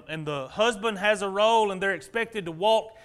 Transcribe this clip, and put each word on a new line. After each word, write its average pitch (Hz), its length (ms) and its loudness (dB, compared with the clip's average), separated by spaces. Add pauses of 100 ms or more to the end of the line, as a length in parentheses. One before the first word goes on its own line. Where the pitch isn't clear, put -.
and 156 200 -8
the 139 220 -4
husband 214 500 0
has 208 240 2
a 202 80 -2
role, 214 420 4
and 185 100 -4
they're 196 120 2
expected 220 500 -6
to 165 80 -8
walk 214 420 0 (100)